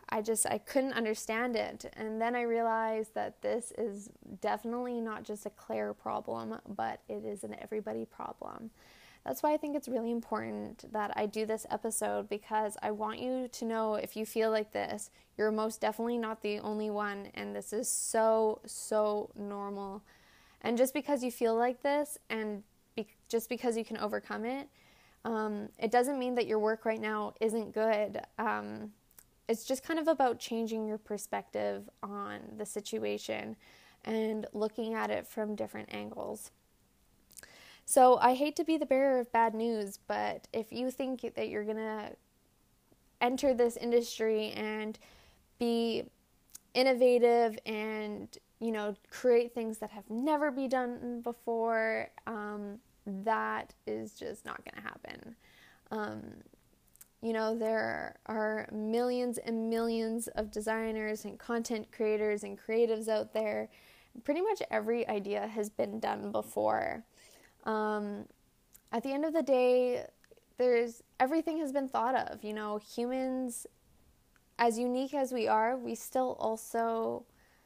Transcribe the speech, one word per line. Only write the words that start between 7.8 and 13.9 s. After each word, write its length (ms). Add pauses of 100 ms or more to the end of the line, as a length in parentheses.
problem. 640 (540)
That's 180
why 100
I 40
think 180
it's 140
really 200
important 840
that 240
I 80
do 200
this 240
episode, 600
because 520
I 100
want 280
you 320
to 140
know, 300